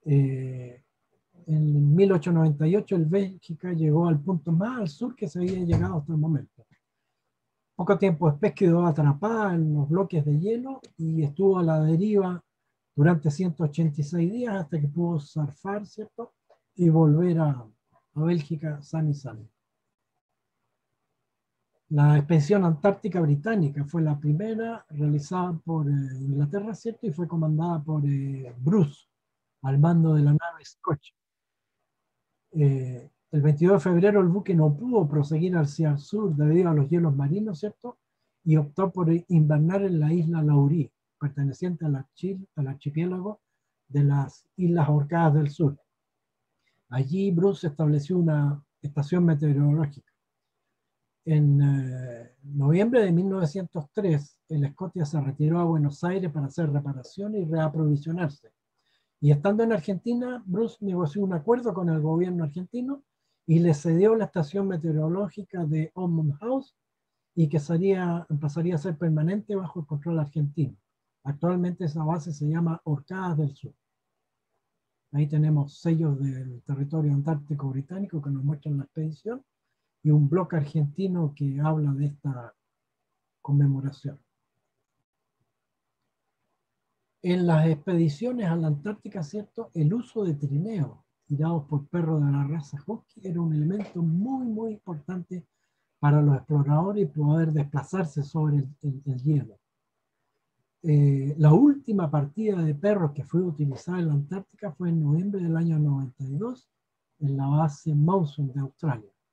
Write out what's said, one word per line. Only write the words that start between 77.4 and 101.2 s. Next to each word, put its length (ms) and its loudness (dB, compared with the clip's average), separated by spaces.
británico 520 -8
que 100 -8
nos 120 -4
muestran 360 -4
la 60 -6
expedición 600 -10
y 80 2
un 180 4
bloque 280 -2
argentino 760 -2
que 280 -6
habla 320 0
de 140 -2
esta 460 -8
conmemoración. 800 -2
En 240 2
las 220 4
expediciones 800 -2
a 80 0
la 100 -2
Antártica, 560 -6
¿cierto? 520 -12
El 200 0
uso 300 -6
de 100 -2
trineos 640 -4
tirados 400 -2
por 180 -4
perros 400 -2
de 60 2
la 100 0
raza 420 -8
husky 400 -12
era 160 -4
un 140 -2
elemento 480 -2
muy, 460 -2
muy 240 -6
importante 720 -10
para 200 4
los 140 4
exploradores 720 0
y 20 -6
poder 460 0
desplazarse 720 -4
sobre 320 -2
el, 120 -2
el, 240 -6
el 160 -6
hielo. 340 -2
Eh, 560 4